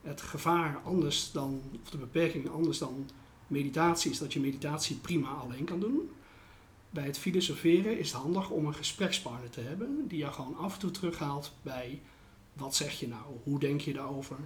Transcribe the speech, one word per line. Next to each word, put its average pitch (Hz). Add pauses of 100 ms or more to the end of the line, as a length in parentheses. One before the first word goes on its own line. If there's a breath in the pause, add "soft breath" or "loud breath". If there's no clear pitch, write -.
Het 143
gevaar 160
anders 160
dan, 139 (220)
of -
de 165
beperking 139
anders 156
dan 135 (380 loud breath)
meditatie 156
is 120
dat 139
je 156
meditatie 143
prima 147
alleen 131
kan 180
doen. 269 (800 loud breath)
Bij 147
het 139
filosoferen 180
is -
het 127
handig 180
om 151
een 147
gesprekspartner 123
te -
hebben 226
die 165
jou 131
gewoon 131
af 190
en -
toe 185
terughaalt 147 (100)
bij: 131 (520 loud breath)
"Wat 135
zeg -
je 131
nou? 113 (180)
Hoe 139
denk 143
je 147
daarover? 135